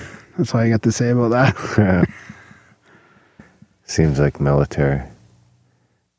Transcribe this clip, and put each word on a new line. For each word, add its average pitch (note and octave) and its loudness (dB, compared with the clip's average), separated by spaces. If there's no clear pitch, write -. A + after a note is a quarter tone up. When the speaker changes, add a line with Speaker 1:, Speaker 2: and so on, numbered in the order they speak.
Speaker 1:
That's D3+ -4
all A2+ 0
you A2+ 2
got A2 0
to A2+ 2
say A#2+ -2
about A#2+ 0
that? B2 2
Speaker 2:
<laughs> - -
Yeah. F#2 4
Seems D2+ 0
like C#2+ 0
military. C#2+ 0